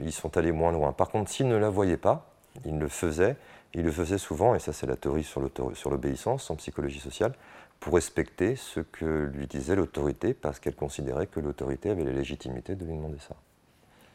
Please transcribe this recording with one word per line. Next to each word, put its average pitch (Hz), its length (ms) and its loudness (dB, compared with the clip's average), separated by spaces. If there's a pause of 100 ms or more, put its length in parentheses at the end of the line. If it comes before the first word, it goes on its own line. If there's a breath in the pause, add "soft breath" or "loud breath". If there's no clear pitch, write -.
Ils 80 80 -4
sont - 260 -2
allés 85 140 4
moins 82 200 4
loin. 73 200 2
Par - 180 2
contre, 104 220 -2
s'ils 135 160 2
ne 117 100 4
la 107 120 4
voyaient 92 280 4
pas, 143 380 0 (300)
ils 78 120 -2
le 76 100 0
faisaient. 87 500 2 (360 loud breath)
Ils 82 100 -2
le 82 80 4
faisaient 87 260 0
souvent, 98 380 2
et 78 40 2
ça 78 140 -6
c'est - 140 -6
la 65 80 0
théorie 73 300 0
sur - 160 -4
l'auto-, 67 340 -4
sur - 140 -4
l'obéissance 69 600 -2
en 82 60 -2
psychologie 71 440 -6
sociale, 69 340 0 (460 loud breath)
pour 73 140 -4
respecter 92 640 2
ce - 240 -8
que 78 540 -2
lui 71 120 -6
disait 69 300 0
l'autorité, 80 580 2
parce - 260 -4
qu'elle 71 160 -4
considérait 71 520 -2
que - 120 -8
l'autorité 69 520 -2
avait 87 140 0
la 65 80 0
légitimité 67 640 -4
de 92 100 -8
lui 80 80 -6
demander 78 260 -6
ça. - 160 -16 (800 soft breath)